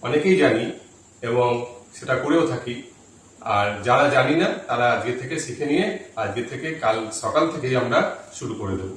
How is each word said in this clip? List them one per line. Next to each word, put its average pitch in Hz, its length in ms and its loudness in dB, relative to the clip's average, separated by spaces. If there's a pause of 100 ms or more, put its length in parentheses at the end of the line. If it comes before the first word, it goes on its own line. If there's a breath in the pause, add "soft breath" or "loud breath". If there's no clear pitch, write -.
অনেকেই 151 340 4
জানি 139 280 4 (580)
এবং 120 440 0 (280)
সেটা 127 200 -2
করেও 151 320 2
থাকি, 123 360 -6 (580)
আর 104 420 0
যারা 123 260 4
জানি 131 260 4
না 170 140 2 (180)
তারা 120 260 0
আজকে 120 200 -2
থেকে 131 260 -6
শিখে 123 280 -6
নিয়ে 180 320 2 (180)
আজকে 110 260 -4
থেকে 135 320 -8
কাল 117 220 0 (160)
সকাল - 380 0
থেকেই 127 260 -2
আমরা 127 400 0 (180)
শুরু - 200 -8
করে 98 220 -6
দেব। 95 200 -8